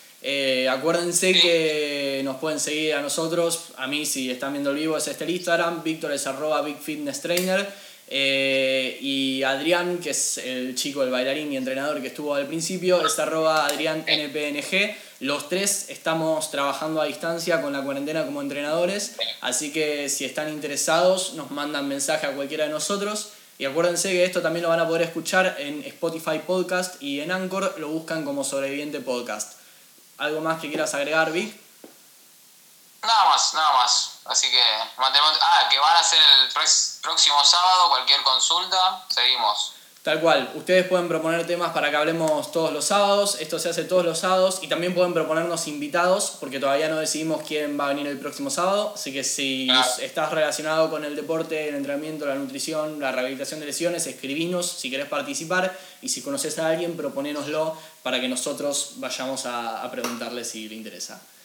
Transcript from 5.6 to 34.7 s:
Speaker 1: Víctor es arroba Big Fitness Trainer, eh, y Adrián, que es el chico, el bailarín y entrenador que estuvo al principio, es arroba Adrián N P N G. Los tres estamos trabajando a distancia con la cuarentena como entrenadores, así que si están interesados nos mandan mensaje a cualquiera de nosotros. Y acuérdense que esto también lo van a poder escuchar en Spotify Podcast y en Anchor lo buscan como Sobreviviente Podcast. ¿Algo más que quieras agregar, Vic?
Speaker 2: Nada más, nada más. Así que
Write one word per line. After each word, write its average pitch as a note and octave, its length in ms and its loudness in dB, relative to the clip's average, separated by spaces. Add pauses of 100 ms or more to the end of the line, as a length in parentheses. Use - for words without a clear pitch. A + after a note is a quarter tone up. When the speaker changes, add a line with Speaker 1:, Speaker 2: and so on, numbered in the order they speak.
Speaker 1:
Víctor D#3+ 280 -4
es C#3 140 -4
arroba C#3+ 360 0
Big C#3+ 180 -6
Fitness D3 420 -6
Trainer, F#3 500 0 (360)
eh, C3+ 920 2
y C3+ 440 -2
Adrián, F3 540 0
que E3 120 -6
es - 280 -2
el B2+ 360 -6
chico, C#3 280 -2
el B2+ 80 2
bailarín C#3 420 -2
y C3+ 40 -2
entrenador C3+ 440 -2
que B2+ 80 -6
estuvo D3 260 -4
al C#3+ 120 0
principio, E3+ 600 2
es - 120 0
arroba D#3 480 2
Adrián D#3 400 0
N D3+ 240 0
P D3 180 -2
N C#3+ 140 -4
G. G3+ 340 0 (240)
Los C#3 280 -4
tres G3 420 -2
estamos D#3+ 600 0
trabajando C#3+ 500 0
a D3+ 40 2
distancia E3 580 0
con C#3+ 100 -2
la C#3 100 -2
cuarentena C#3+ 420 -2
como C#3+ 180 -6
entrenadores, D#3+ 680 -2 (300)
así C#3 300 -2
que D3 360 0
si C3+ 160 -2
están D3+ 240 -4
interesados D#3+ 840 2
nos C#3+ 160 -10
mandan C#3+ 380 -4
mensaje C#3+ 380 0
a C#3+ 80 -2
cualquiera C#3+ 300 -2
de D3+ 60 0
nosotros. G3+ 580 -4 (300)
Y C3 60 -4
acuérdense E3+ 460 2
que F3+ 140 4
esto F3+ 180 2
también E3+ 220 0
lo E3+ 40 2
van E3 120 4
a E3 60 2
poder E3 160 2
escuchar F3 560 2
en C#3+ 260 -6
Spotify D#3 560 -4
Podcast F3+ 600 -2
y C#4+ 180 -4
en F#3 120 -4
Anchor F#3+ 460 -2
lo D3+ 100 -6
buscan D#3+ 360 -4
como C#3 200 -2
Sobreviviente C#3 560 -4
Podcast. A#2+ 540 -6 (640)
¿Algo D3+ 240 -2
más D#3+ 180 -2
que D#3 80 -8
quieras D3+ 260 -2
agregar, D#3 380 0
Vic? G#3+ 220 -4 (1500)
Speaker 2:
Nada G#3+ 280 6
más, - 240 4
nada D#3 200 4
más. - 360 4 (160)
Así B2 240 2
que B2 100 6 (380)